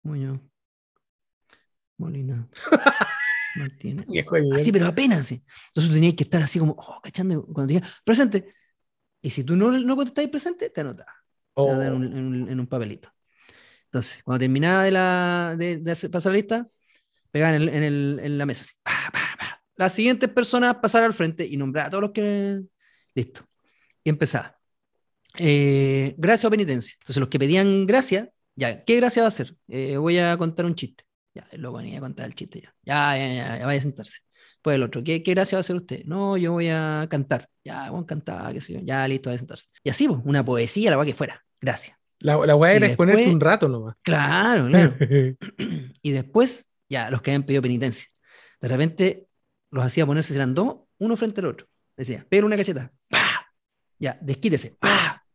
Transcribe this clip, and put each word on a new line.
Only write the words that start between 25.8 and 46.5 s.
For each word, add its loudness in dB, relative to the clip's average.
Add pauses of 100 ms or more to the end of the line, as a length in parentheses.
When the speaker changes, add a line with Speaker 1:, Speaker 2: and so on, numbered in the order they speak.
Speaker 1:
"Gracia 4
o 4
penitencia". 0
Entonces -4
los 0
que -2
pedían 4
gracia, 0 (260)
ya, -4
"¿qué 4
gracia 2
va 4
a 4
hacer?". -6 (120)
"Eh, -4
voy 2
a 2
contar -2
un 0
chiste". -10 (300)
Ya, -20
el -16
loco -12
venía -12
a -10
contar -12
el -14
chiste -16
ya. -20 (100)
"Ya, 0
ya, -4
ya, -6
ya, -6
vaya 0
a -2
sentarse". -10 (420)
Pues 2
el 2
otro, -6
"¿Qué, -2
qué 0
gracia 2
va 2
a -4
hacer -4
usted?". -10
"No, -2
yo 0
voy 0
a -2
cantar". -2 (160)
"Ya, -12
bueno, -8
cantar, -10
qué -10
sé -14
yo". -10
"Ya, -2
listo, -4
vaya -4
a -8
sentarse". -16 (180)
Y 0
así, 2
pues, 0
una 2
poesía, 0
la 4
weá 2
que -4
fuera. -8 (160)
Gracias. -6 (240)
Speaker 2:
La, 2 (100)
la 8
weá 8
Speaker 1:
Y 8
Speaker 2:
era 6
exponerte 6
Speaker 1:
después 6
Speaker 2:
un 4
rato 4
nomás. -6
Speaker 1:
Claro, 2
claro. 8
Speaker 2:
<laughs> 0
Speaker 1:
Y -2
después, 0 (220)